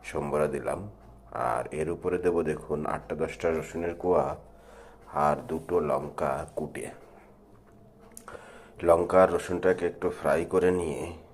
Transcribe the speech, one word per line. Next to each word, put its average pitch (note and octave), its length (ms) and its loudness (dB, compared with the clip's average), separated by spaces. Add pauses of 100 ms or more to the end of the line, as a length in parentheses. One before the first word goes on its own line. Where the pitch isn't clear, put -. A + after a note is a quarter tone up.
(100)
সম্বরা - 440 0
দিলাম। - 260 -4 (640)
আর - 160 0 (180)
এর D#2 100 -2
উপরে F2+ 280 -2
দেবো F2 240 2
দেখুন, D2+ 440 -2
আটটা D2+ 360 -4
দশটা D#2+ 260 -2
রসুনের E2 540 -2
কোয়া E2+ 240 4 (1000)
আর D2 100 4 (100)
দুটো D#2+ 300 -4 (140)
লঙ্কা C#2+ 420 -2 (220)
কুটে। D2+ 320 -8 (2000)
লঙ্কা F2 340 6
আর F#2 140 8
রসুনটাকে F2+ 500 0
একটু F2 240 -4
ফ্রাই D2+ 300 0 (120)
করে F#2 180 6 (100)
নিয়ে D2 200 -4 (340)